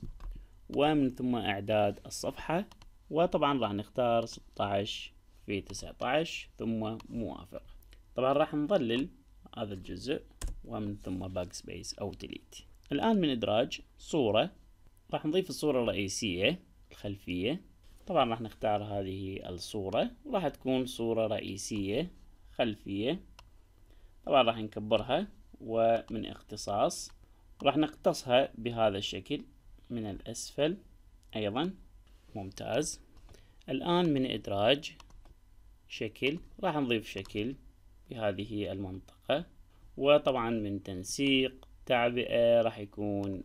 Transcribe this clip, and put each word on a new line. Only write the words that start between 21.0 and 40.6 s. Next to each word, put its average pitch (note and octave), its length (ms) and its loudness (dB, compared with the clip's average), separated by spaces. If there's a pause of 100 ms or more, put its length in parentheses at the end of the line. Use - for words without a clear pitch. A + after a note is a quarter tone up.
رئيسية G#2 840 -2 (420)
خلفية. A2 680 -2 (1040)
طبعا C#3 160 8
راح A2+ 160 2
نكبرها A2 680 0 (320)
ومن A2+ 680 2
اختصاص - 840 -4 (520)
راح C#3 140 4
نقتصها D3 840 2
بهذا A2+ 400 2
الشكل G#2 460 -6 (460)
من A2+ 160 -4
الأسفل C#3 720 -2 (600)
أيضا. A#2 380 -2 (600)
ممتاز. A2 680 -4 (680)
الآن F3 440 2
من C3 180 2
إدراج A2 600 2 (960)
شكل C3 500 -2 (220)
راح E3+ 160 2
نضيف A#2+ 320 0
شكل G#2+ 460 -6 (560)
بهذه G#2 640 -4
المنطقة، G2 720 -4 (500)
وطبعا C3+ 540 4
من G#2 320 -2